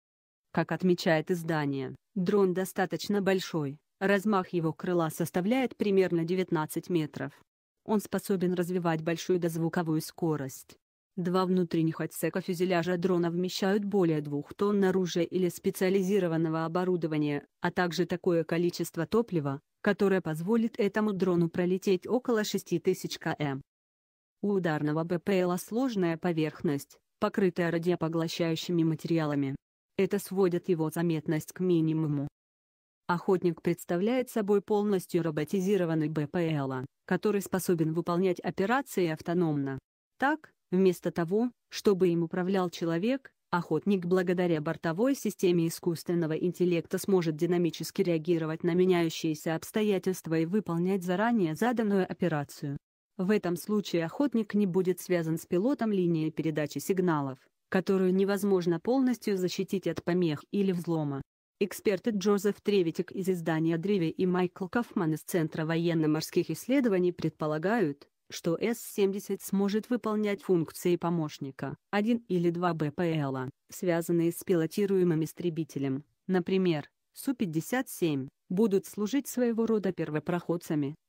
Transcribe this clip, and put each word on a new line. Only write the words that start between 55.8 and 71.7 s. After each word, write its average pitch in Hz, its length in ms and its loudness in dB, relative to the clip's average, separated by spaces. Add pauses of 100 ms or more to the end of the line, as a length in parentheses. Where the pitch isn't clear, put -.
линией 170 380 2
передачи 151 480 -2
сигналов, 156 640 0 (300)
которую 190 460 2
невозможно 190 640 2
полностью 247 580 0
защитить 180 500 -2
от 165 140 -4
помех 175 400 0 (100)
или 196 200 2
взлома. 160 500 -2 (380)
Эксперты 202 520 0
Джозеф 202 500 0
Тревитик 180 500 2
из 185 160 -6
издания 165 500 2
«Древи» 180 300 0
и 175 180 -2
Майкл 180 420 0
Кафман 175 480 -2
из 151 40 -4
Центра 160 460 -2
военно-морских 165 840 0
исследований 190 600 2
предполагают, 160 960 -2 (220)
что - 280 -4
С 233 220 -2
семьдесят 196 600 -2
сможет 202 480 -2
выполнять 214 540 -2
функции 175 520 0
помощника, 151 800 -4 (160)